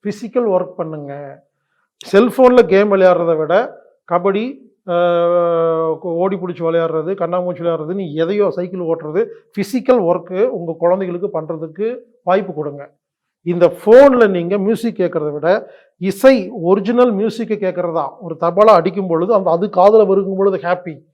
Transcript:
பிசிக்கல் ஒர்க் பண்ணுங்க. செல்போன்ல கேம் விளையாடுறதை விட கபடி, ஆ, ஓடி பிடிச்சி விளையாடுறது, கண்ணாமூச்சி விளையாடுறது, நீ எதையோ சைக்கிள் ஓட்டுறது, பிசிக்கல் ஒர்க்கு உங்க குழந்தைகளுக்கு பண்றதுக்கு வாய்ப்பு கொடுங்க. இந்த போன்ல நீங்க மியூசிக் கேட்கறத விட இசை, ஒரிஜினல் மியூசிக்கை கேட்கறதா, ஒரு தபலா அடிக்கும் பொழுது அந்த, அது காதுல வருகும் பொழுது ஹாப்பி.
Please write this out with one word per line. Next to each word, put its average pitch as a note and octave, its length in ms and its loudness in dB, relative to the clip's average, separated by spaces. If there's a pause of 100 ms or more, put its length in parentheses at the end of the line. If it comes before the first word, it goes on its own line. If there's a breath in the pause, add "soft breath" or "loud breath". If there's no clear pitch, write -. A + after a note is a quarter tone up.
பிசிக்கல் A3 440 -4
ஒர்க் F3+ 300 -2
பண்ணுங்க. C#3+ 640 -12 (680)
செல்போன்ல B3 540 4
கேம் G3 260 2
விளையாடுறதை F3 460 2
விட F3 360 0 (380)
கபடி, G3 460 -2 (300)
ஆ, E3+ 1120 0
ஓடி F3+ 360 -4
பிடிச்சி E3+ 280 -10
விளையாடுறது, E3 520 -2
கண்ணாமூச்சி F3+ 460 -6
விளையாடுறது, E3 320 -4
நீ F#3 200 -8
எதையோ F#3 360 0
சைக்கிள் F3+ 300 -8
ஓட்டுறது, E3 460 -4 (340 loud breath)
பிசிக்கல் A3 420 0
ஒர்க்கு F3 440 -2
உங்க E3+ 340 -6
குழந்தைகளுக்கு F3 600 -2
பண்றதுக்கு E3 560 -8 (260)
வாய்ப்பு F#3 300 -2
கொடுங்க. C#3+ 380 -10 (500)
இந்த F3 320 2 (120)
போன்ல B3 440 8
நீங்க F3 280 -2
மியூசிக் A3 420 -4
கேட்கறத D#3+ 320 -2
விட E3+ 400 -2 (260 loud breath)
இசை, G3 520 2
ஒரிஜினல் G#3 680 0
மியூசிக்கை G#3+ 420 -4
கேட்கறதா, F3 520 -4 (120)
ஒரு E3 180 -12
தபலா G3 340 4
அடிக்கும் F#3 340 0
பொழுது E3+ 260 0
அந்த, F#3+ 160 0
அது E3+ 180 0
காதுல G#3 400 4
வருகும் F#3+ 280 0
பொழுது G3 220 0
ஹாப்பி. F3 420 -6 (140)